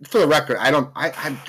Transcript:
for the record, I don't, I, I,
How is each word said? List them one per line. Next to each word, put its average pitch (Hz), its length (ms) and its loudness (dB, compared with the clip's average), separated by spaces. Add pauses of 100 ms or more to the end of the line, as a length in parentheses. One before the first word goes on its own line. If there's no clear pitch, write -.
for 233 120 2
the 170 80 4
record, 143 300 2
I 120 140 0
don't, 139 240 0
I, 156 140 -4
I, 147 280 -10 (120)